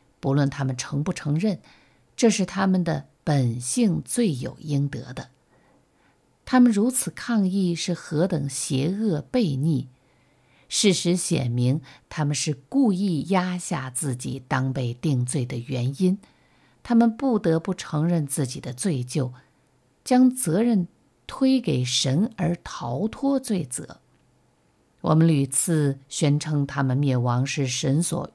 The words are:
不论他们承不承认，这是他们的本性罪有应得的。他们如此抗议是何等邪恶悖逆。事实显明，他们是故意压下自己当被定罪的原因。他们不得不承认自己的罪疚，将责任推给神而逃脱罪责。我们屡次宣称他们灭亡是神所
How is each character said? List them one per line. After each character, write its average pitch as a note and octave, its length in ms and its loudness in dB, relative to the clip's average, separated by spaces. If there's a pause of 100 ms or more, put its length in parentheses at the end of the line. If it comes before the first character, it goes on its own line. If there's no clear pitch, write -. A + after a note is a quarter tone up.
(200)
不 C3+ 140 0
论 C#3 160 4
他 C#3+ 140 -6
们 C3 140 -4
承 C#3 260 -4
不 F3 80 -4
承 D3 260 -2
认， F#3 220 -2 (560)
这 A3+ 140 4
是 G3+ 160 2
他 G3 200 -2
们 F#3 180 2
的 D#3 240 -2 (180)
本 B2+ 340 2
性 E3 460 0
罪 A3+ 300 0
有 B2+ 240 -8
应 C#3+ 280 0
得 B2 240 -12
的。 B2 200 -12 (1120)
他 B3+ 160 6
们 B3 100 8
如 G#3 180 2
此 - 220 -2
抗 A3 340 0
议 F#3 300 0
是 F3 180 -4
何 E3 340 -2
等 D3 200 -2
邪 C#3 400 -2
恶 G3 420 -2
悖 F3+ 280 0
逆。 C3 320 0 (800)
事 - 240 2
实 F3 240 0
显 C3 340 -2
明， B2 300 0 (260)
他 - 160 -4
们 D3 100 0
是 D3 200 -2 (160)
故 C4 240 4
意 F3+ 300 0
压 F3+ 340 0
下 C#3 320 -6
自 B2+ 260 -4
己 B2+ 320 -8
当 C3+ 240 0
被 B2 220 -4
定 B2+ 320 0
罪 B2 200 -2
的 C3 120 -6
原 B2+ 440 -4
因。 F#3 160 4 (640)
他 A#3+ 140 0
们 A#3 200 6
不 B3+ 220 0
得 D#3+ 220 2
不 F3+ 140 -4
承 D#3 340 -2
认 E3+ 180 0
自 C3+ 220 -4
己 B2+ 140 -10
的 B2+ 100 -10
罪 C3 320 -2
疚， B2+ 300 -4 (720)
将 B3+ 280 6
责 F#3 300 0
任 G#3+ 240 2 (400)
推 C4 320 2
给 C3 240 0
神 C3+ 540 0
而 E3+ 260 0
逃 C3+ 460 -4
脱 C#4 280 -2
罪 A#3 280 -4
责。 - 340 -12 (1040)
我 E3 120 2
们 D#3+ 140 6
屡 C#3+ 180 4
次 C#3+ 640 0
宣 D3 320 0
称 D3 260 0
他 C#3+ 180 -4
们 C3 120 0
灭 C3+ 220 2
亡 B2 280 2
是 C3+ 220 -2
神 C#3 340 0
所 D3 340 -4